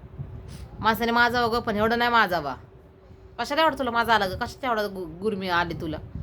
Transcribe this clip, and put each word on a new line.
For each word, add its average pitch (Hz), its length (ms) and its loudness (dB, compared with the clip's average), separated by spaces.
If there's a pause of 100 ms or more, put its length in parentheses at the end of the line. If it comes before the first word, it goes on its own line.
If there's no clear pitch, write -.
(800)
माणसाने 226 320 0
माझावं 240 400 2
गं, 240 80 0
पण 220 160 -2
एवढं 220 240 2
नाही 240 120 2
माझावा. 175 440 2 (840)
कशाला 285 220 0
एवढं 294 180 4
तुला 254 120 -2
माझा 233 240 4
आला 202 120 4
गं? 185 100 -4
कशाला - 300 -6
एवढा 214 200 0
गु-, 180 340 -10
गुरमी 190 280 -2
आली 170 240 2
तुला? 156 240 -6 (260)